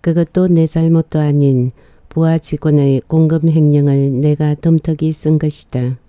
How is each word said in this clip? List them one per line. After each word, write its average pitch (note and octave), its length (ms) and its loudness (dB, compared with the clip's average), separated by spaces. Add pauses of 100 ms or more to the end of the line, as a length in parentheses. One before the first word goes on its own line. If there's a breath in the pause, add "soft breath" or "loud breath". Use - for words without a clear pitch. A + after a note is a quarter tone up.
그것도 F3 480 0
내 E3 180 2
잘못도 E3 520 0
아닌 C#3 520 0 (380 soft breath)
부하 D#3+ 300 0
직원의 C#3+ 680 0
공금 D#3+ 420 2
횡령을 C#3+ 720 2
내가 D3+ 340 0
덤터기 D#3+ 580 -2
쓴 D#3 260 -2
것이다. B2+ 600 -6 (100)